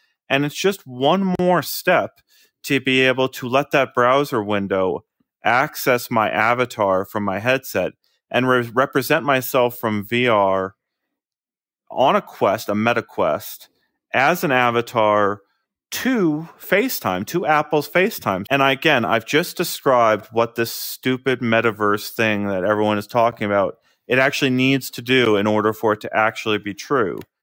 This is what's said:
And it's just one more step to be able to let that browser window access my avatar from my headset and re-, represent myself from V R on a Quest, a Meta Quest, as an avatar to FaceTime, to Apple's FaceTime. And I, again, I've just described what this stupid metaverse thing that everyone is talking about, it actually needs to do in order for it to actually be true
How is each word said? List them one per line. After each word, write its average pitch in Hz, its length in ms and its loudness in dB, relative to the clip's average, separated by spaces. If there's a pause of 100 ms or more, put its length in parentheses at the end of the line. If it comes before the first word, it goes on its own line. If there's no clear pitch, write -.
(280)
And 139 160 0
it's 147 160 -6
just 196 240 -2
one 165 540 0
more 180 240 2
step 127 560 -2 (460)
to 139 160 -2
be 131 220 0
able 131 260 2
to 127 200 -10
let 135 220 0
that 135 240 0
browser 127 480 2
window 98 640 -2 (400)
access 123 640 0
my 110 180 2
avatar 107 760 0
from 104 180 -6
my 98 160 -4
headset 107 540 -2 (360)
and 123 200 0
re-, 123 260 2
represent 135 500 2
myself 127 540 0
from 104 260 -2
V 120 220 -2
R 98 480 2 (1120)
on 147 280 2
a 196 40 2
Quest, - 480 -2
a 104 60 -2
Meta 113 300 0
Quest, - 640 -4 (440)
as 147 300 2
an 160 80 -2
avatar 113 920 2 (500)
to 170 560 -2 (120)
FaceTime, 117 640 -2
to 110 200 -4
Apple's 151 420 0
FaceTime. 113 640 -2
And 139 120 2
I, 135 100 2
again, 135 320 2
I've 110 220 0
just 160 300 -2
described 120 760 0
what 117 240 0
this 117 160 -2
stupid 127 680 -4
metaverse 110 680 0
thing 104 380 -2
that 95 160 -2
everyone 107 340 2
is 101 80 -8
talking 117 400 0
about, 101 320 0 (300)
it 127 100 2
actually 135 320 0
needs 131 400 0
to - 120 -14
do 117 340 2
in 101 100 0
order 107 260 2
for 107 200 -2
it 107 100 -4
to - 140 -6
actually 110 420 0
be 98 160 -8
true 101 440 -4 (240)